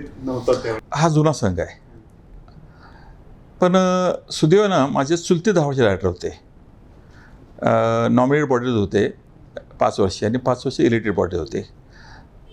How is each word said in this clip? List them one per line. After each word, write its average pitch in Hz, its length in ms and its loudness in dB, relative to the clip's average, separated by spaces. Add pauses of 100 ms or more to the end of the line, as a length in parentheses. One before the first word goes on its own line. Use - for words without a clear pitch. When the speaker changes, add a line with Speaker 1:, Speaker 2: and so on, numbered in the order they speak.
(220)
Speaker 1:
नव्हता 127 300 -2
त्यावेळेला? 117 460 -4
Speaker 2:
हा 165 100 2
जुना 151 240 2
संघ 92 280 -4
आहे, - 200 -10 (1800)
पण, 180 160 4
अ, 185 360 2 (180)
सुदैवानं 175 580 2
माझे 139 280 0
चुलते 170 360 0
दहा 170 140 2
वर्ष 135 120 -2
डायरेक्टर 95 300 2
होते, 87 200 -4 (1300)
अ, - 60 0 (420)
नॉमिनेटेड 131 380 2
बॉडीज 123 260 0
होते 101 380 0 (680)
पाच 110 200 0
वर्षे 101 260 0
आणि 117 120 -2
पाच 127 280 -2
वर्ष 131 140 -4
इलेक्टेड 113 340 2
बॉडी 92 220 -2
होते. 101 320 -8 (840)